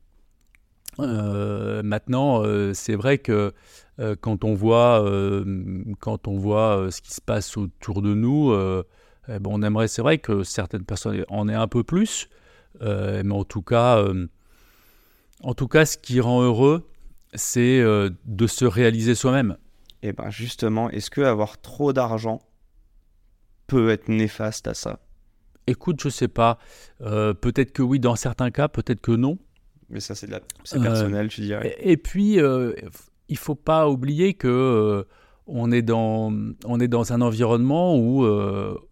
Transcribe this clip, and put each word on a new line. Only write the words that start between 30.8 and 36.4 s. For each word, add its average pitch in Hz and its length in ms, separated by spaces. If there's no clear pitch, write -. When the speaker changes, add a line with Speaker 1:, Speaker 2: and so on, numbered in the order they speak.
Speaker 2:
personnel, 107 460
tu - 140
dirais. 104 380
Speaker 1:
et, 185 120
et 156 40
puis, 202 440
euh, 127 320
f-, - 360
il 147 100
faut - 160
pas 160 340
oublier 147 460
que, 131 140
euh, 113 560
on 117 260
est 120 100
dans, 110 500